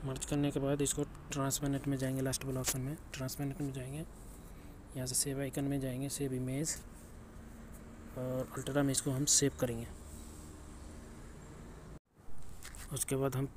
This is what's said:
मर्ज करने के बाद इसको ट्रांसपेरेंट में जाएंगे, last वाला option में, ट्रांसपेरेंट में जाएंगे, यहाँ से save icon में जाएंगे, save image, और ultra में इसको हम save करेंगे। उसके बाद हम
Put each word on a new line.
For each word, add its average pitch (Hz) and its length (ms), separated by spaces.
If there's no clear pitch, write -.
मर्ज 131 180
करने 143 260
के 139 80
बाद 143 220
इसको 147 220
ट्रांसपेरेंट 139 560
में 139 100
जाएंगे, 131 240
last 131 240
वाला 131 140
option 127 220
में, 143 160
ट्रांसपेरेंट 135 480
में 139 120
जाएंगे, 139 320
यहाँ 131 120
से 127 80
save 139 260
icon 139 220
में 139 160
जाएंगे, 131 300
save 135 240
image, 131 420
और 127 400
ultra 139 260
में 139 80
इसको 135 200
हम 135 140
save - 340
करेंगे। 117 280
उसके 135 220
बाद 135 200
हम 135 220